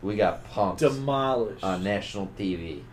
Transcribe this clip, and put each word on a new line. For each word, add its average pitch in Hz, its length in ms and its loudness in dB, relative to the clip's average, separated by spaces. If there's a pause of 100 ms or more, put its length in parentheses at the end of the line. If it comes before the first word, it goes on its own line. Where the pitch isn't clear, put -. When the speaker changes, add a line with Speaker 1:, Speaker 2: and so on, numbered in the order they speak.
Speaker 1:
we 101 140 -2
got 92 340 2
punked 101 280 2
Speaker 2:
Demolished. 135 840 2
Speaker 1:
on 92 180 0
national 98 540 -2
T 92 200 0
V. 78 360 -8